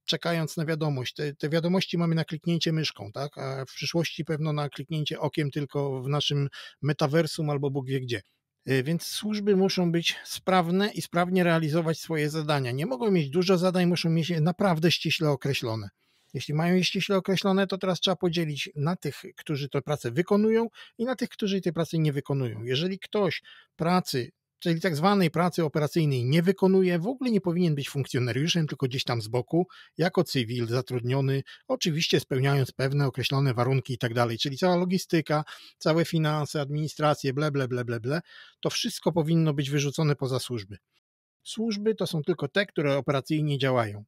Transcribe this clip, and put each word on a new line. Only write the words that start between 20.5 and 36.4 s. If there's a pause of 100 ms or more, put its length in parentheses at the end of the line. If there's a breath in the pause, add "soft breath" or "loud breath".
i
na
tych,
którzy
tej
pracy
nie
wykonują.
Jeżeli
ktoś (340 loud breath)
pracy, (260)
czyli
tak
zwanej
pracy
operacyjnej
nie
wykonuje,
w
ogóle
nie
powinien
być
funkcjonariuszem,
tylko
gdzieś
tam
z
boku, (320 loud breath)
jako
cywil
zatrudniony, (260 loud breath)
oczywiście
spełniając
pewne
określone
warunki
i
tak
dalej.
Czyli
cała
logistyka, (340 loud breath)
całe
finanse,